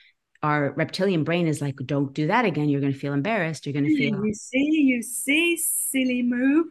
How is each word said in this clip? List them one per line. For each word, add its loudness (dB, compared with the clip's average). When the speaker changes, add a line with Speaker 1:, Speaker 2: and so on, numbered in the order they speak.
Speaker 1:
our 2
reptilian 0
brain 0
is 0
like, -4
"Don't -2
do -2
that 2
again. 0
You're 2
gonna 0
feel -4
embarrassed. -2
You're -4
gonna 0
Speaker 2:
"You 2
Speaker 1:
feel" 0
Speaker 2:
see, 0
you 2
see, 0
silly -2
moo. 2